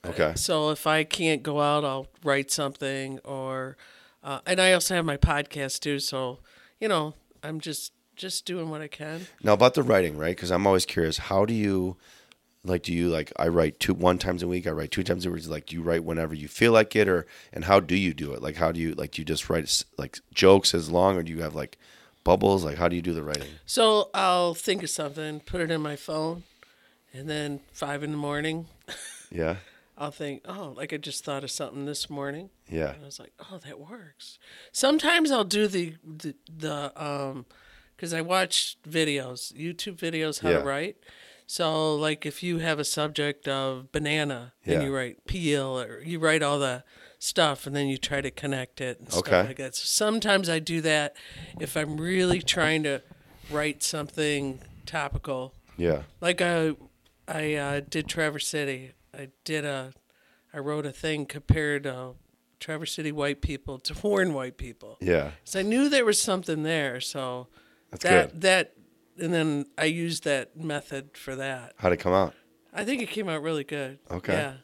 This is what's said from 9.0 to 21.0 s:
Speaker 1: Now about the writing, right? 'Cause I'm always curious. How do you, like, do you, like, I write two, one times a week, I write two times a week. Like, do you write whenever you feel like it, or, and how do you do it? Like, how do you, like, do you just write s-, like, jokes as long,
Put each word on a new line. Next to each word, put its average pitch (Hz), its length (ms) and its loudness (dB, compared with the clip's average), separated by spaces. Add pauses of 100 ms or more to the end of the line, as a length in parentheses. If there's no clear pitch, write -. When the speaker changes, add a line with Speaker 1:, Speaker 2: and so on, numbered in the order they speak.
Speaker 1:
Now 107 120 6
about 123 200 8
the 151 80 4
writing, 95 360 4
right? 82 180 -2
'Cause 90 160 -6
I'm 92 140 4
always 95 180 6
curious. 80 340 0
How 98 280 2
do 117 80 0
you, 95 420 0 (680)
like, 90 180 0
do 90 100 -4
you, 85 160 2
like, 80 280 0
I 80 120 2
write 82 320 2
two, 95 140 2
one 90 240 4
times 90 240 -2
a 90 60 -2
week, 90 200 -2
I - 20 -2
write 78 220 -4
two 98 100 -2
times 90 240 0
a 90 40 0
week. 82 180 -6
Like, 76 180 -6
do 82 80 -12
you 82 80 -6
write 85 220 0
whenever 80 300 -2
you 73 120 -10
feel 117 260 6
like 110 220 6
it, 104 140 6
or, 87 180 4 (260)
and 85 120 -6
how 98 160 10
do 87 160 2
you 90 180 2
do 71 200 -6
it? 57 80 -8
Like, 76 140 -4
how 82 140 4
do 82 100 -4
you, 82 140 0
like, 73 180 -4
do - 100 -8
you - 40 -6
just 78 240 -2
write 82 140 2
s-, - 200 0 (140)
like, 69 200 -8 (140)
jokes 95 420 8
as 80 160 0
long, 90 260 6